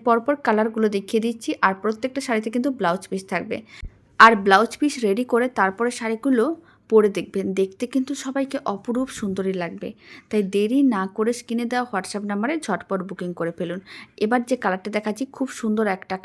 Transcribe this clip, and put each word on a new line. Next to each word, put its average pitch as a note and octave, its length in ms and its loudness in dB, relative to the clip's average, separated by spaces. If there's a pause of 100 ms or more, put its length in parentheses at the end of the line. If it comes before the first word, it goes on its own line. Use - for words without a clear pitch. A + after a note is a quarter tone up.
পরপর A#3 280 2 (120)
কালারগুলো A3 500 2
দেখিয়ে G#3 300 0
দিচ্ছি, A#3 240 -4 (160)
আর F#3+ 80 2 (100)
প্রত্যেকটা B3+ 440 -4
শাড়িতে A3 280 0
কিন্তু B3 140 0 (100)
ব্লাউজ F#3 300 0
পিস F#3+ 140 -6 (100)
থাকবে। G#3+ 240 -4 (600)
আর A3+ 120 12 (140)
ব্লাউজ G#3 340 6
পিস D4 140 2 (120)
রেডি G3+ 180 2 (100)
করে A#3+ 120 4 (140)
তারপরে G3 300 0 (100)
শাড়িগুলো A3+ 460 2 (440)
পরে G#3+ 280 6
দেখবেন, F#3+ 280 -4 (140)
দেখতে F#3+ 240 -2 (100)
কিন্তু C4+ 180 0 (120)
সবাইকে C4+ 340 -4 (160)
অপরূপ A#3+ 340 -4 (120)
সুন্দরী F#3+ 340 -2 (100)
লাগবে। F#3 260 -8 (400)
তাই G#3+ 120 2 (120)
দেরি G#3+ 260 2 (160)
না F#3+ 80 0 (120)
করে A3 240 0
স্ক্রিনে A#3+ 320 -4
দেওয়া B3 200 -2
WhatsApp G3+ 400 -4
নাম্বারে G#3+ 220 0 (120)
ঝটপট F#3 340 -2 (100)
বুকিং F3+ 200 -8 (100)
করে E3 180 -2
ফেলুন। F3 220 -6 (440)
এবার A#3+ 160 2 (100)
যে C4 140 2
কালারটা F#3+ 340 -2
দেখাচ্ছি G#3+ 260 -4 (120)
খুব C4 120 -4 (120)
সুন্দর G#3+ 260 0 (100)
একটা F#3+ 300 -8